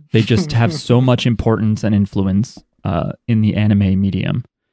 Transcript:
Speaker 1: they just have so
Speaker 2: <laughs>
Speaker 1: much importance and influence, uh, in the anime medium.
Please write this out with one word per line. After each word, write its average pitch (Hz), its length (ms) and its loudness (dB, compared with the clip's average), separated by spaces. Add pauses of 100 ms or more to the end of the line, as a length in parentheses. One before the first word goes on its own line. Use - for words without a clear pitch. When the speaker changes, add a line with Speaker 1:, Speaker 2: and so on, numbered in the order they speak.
(120)
Speaker 1:
they 110 100 2
just 127 300 0
have 117 220 0
so 120 280 0
Speaker 2:
<laughs> 127 80 2
Speaker 1:
much 123 160 0
importance 110 580 -2
and 107 120 0
influence, 101 600 -2 (260)
uh, 85 300 -4 (140)
in 110 140 2
the 107 140 2
anime 101 440 2
medium. 98 440 -2 (300)